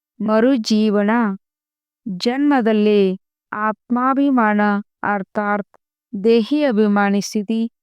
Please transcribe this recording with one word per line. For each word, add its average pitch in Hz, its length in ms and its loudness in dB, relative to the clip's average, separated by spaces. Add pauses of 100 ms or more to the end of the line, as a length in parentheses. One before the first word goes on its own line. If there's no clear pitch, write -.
(220)
ಮರುಜೀವನ 214 880 0 (1040)
ಜನ್ಮದಲ್ಲಿ 214 1000 0 (340)
ಆತ್ಮಾಭಿಮಾನ 240 1080 0 (420)
ಅರ್ಥಾತ್ 202 760 -4 (460)
ದೇಹಿ 233 400 2
ಅಭಿಮಾನಿ 202 580 2
ಸ್ಥಿತಿ 226 500 -4 (120)